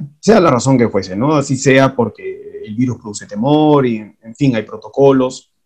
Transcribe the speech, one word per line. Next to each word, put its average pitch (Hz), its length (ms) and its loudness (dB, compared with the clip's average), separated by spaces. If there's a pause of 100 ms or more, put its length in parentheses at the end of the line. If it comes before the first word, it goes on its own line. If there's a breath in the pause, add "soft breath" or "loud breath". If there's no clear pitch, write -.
(200)
sea 214 200 4
la 165 100 4
razón 127 280 2
que 117 100 2
fuese, 92 280 -6
¿no? 139 180 -2
Así 151 220 -2
sea 135 400 2
porque - 680 -8
el 107 120 -12
virus 123 220 -2
produce 104 280 -14
temor 143 600 2
y, 117 100 -2
en, 107 260 -16
en 113 120 -18
fin, 135 200 0
hay 110 80 -2
protocolos, 131 920 -2 (140)